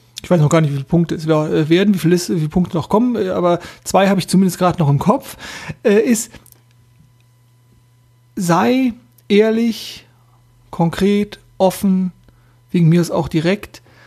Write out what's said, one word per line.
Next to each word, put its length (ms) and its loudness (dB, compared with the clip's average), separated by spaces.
ich 60 -18
weiß 100 4
noch 120 4
gar 100 4
nicht, 80 2
wie 60 -4
viele 100 -6
Punkte 300 0
es 120 -8
wa-, 220 0
äh, 220 0
werden, 240 4
wie 40 -4
viele 140 2
Liste, 220 0
wie 60 -2
viele 100 -2
Punkte 260 -2
noch 140 -4
kommen, 260 0
äh, 140 -4
aber 280 0
zwei 260 0
habe 100 0
ich 80 -6
zumindest 300 0
gerade 200 0
noch 120 2
im 80 2
Kopf, 400 -2
äh, 160 4
ist, 320 0
sei 560 0
ehrlich, 760 0
konkret, 680 0
offen, 560 0
wegen 200 4
mir 100 4
ist 120 -2
auch 160 -2
direkt, 520 -4